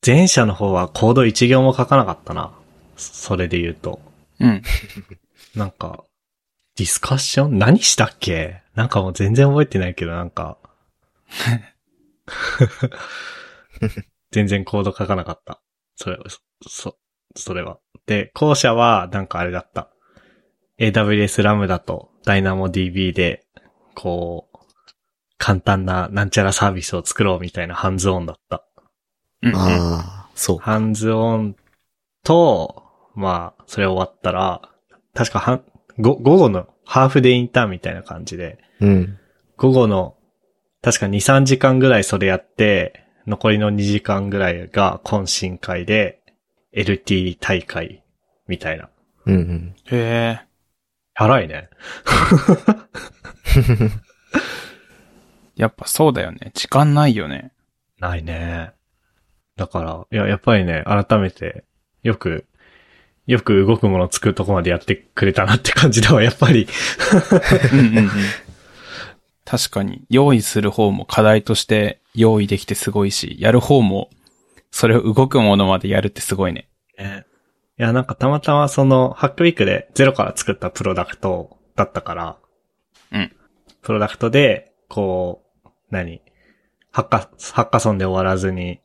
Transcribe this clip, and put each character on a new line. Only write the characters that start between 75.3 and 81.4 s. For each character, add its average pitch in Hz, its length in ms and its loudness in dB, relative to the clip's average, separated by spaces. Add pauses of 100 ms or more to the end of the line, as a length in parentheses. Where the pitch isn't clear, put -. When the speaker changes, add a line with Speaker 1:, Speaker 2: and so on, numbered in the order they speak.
Speaker 2:
も 101 160 6
の 101 80 4
ま 92 140 2
で - 80 -6
や 98 140 0
る 104 80 -2
っ - 20 -14
て - 100 -14
す - 140 -6
ご 95 120 -2
い 85 60 -4
ね。 - 160 -14 (300)
Speaker 1:
ね。 98 260 -14 (540)
い - 20 -2
や、 117 120 2
な 127 80 2
ん 131 40 -4
か - 100 -10
た 131 120 -2
ま 147 140 0
た 151 120 0
ま 147 140 2
そ 139 180 2
の、 131 260 4
ハ - 160 -2
ッ - 40 4
ク - 140 -2
ウ - 20 6
ィ 170 60 4
ー - 40 -8
ク 104 80 2
で - 280 -2
ゼ 135 120 4
ロ 135 80 4
か 107 100 0
ら 95 120 -4
作 - 160 -6
っ 95 40 -2
た 92 140 -8
プ - 140 -10
ロ 95 100 0
ダ 87 120 -4
ク - 120 -18
ト 90 400 -6 (180)